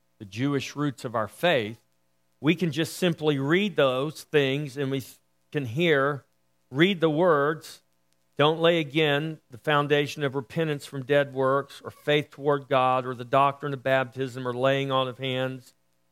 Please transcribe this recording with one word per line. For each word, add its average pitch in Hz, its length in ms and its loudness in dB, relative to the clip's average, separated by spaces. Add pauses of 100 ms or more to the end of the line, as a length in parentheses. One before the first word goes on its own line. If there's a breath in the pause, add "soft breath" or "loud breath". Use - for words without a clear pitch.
(180)
the 110 80 -16
Jewish 127 500 -4
roots 143 300 -6
of 113 80 -8
our 110 120 -2
faith, 120 540 -2 (580)
we 151 160 2
can 180 160 -2
just 151 280 -4
simply 151 400 0
read 165 380 0
those 135 480 0
things 139 520 0
and 139 140 -4
we 135 100 -4
th-, - 180 -16 (340)
can 147 120 -4
hear, 139 640 0 (440)
read 170 300 2
the 160 80 4
words, 151 720 0 (540)
"Don't 160 240 2
lay 170 180 4
again 151 680 0
the 123 80 -20
foundation 147 680 0
of 131 120 -2
repentance 147 500 -4
from 135 220 -10
dead 143 260 2
works 135 480 0
or - 100 -14
faith 147 380 -2
toward 139 400 -2
God 127 380 2
or 127 80 -6
the 120 100 -12
doctrine 139 480 0
of 127 100 -8
baptism 131 640 -2
or 123 60 -4
laying 135 400 0
on 131 160 0
of 120 80 -12
hands 131 560 -6 (400)